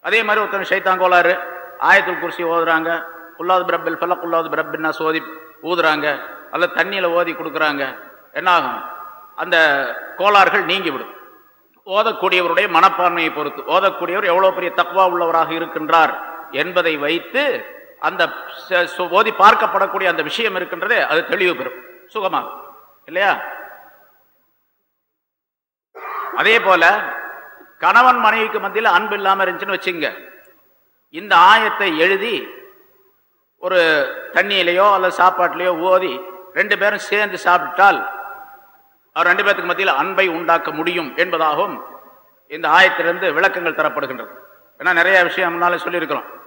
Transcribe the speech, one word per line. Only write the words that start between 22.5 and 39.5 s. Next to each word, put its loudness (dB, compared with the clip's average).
இல்லையா? 0
அதே 2
போல 2
கணவன் 4
மனைவிக்கு 0
மத்தியில் 0
அன்பு -2
இல்லாம 0
இருந்துச்சுன்னு -4
வச்சுங்க, -4
இந்த 0
ஆயத்தை 2
எழுதி 0
ஒரு 2
தண்ணியிலேயோ 2
அல்லது 0
சாப்பாட்டிலேயோ 2
ஓதி 2
ரெண்டு 0
பேரும் -2
சேர்ந்து -2
சாப்பிட்டால் 4
அவர் 2
ரெண்டு 2
பேத்துக்கு 0